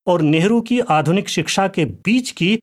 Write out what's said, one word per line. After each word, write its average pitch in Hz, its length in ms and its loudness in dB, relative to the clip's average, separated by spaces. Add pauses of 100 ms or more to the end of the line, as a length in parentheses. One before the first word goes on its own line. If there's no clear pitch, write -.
और 175 140 2
नेहरू 165 400 2
की 240 180 -2
आधुनिक 156 500 0
शिक्षा - 380 -2
के 185 180 0
बीच 214 460 -4
की 202 320 0